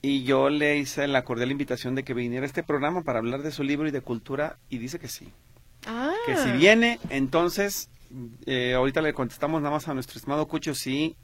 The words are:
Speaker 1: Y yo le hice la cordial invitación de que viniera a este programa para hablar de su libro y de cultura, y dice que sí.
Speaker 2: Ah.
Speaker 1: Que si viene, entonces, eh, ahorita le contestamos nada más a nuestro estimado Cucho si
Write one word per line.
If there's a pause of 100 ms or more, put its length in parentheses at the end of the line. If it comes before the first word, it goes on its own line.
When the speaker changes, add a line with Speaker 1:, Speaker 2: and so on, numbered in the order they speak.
Speaker 1:
Y
yo
le
hice
la
cordial
invitación
de
que
viniera
a
este
programa
para
hablar
de
su
libro
y
de
cultura, (100)
y
dice
que
sí. (540)
Speaker 2:
Ah. (140)
Speaker 1:
Que
si
viene, (100)
entonces, (560)
eh,
ahorita
le
contestamos
nada
más
a
nuestro
estimado
Cucho
si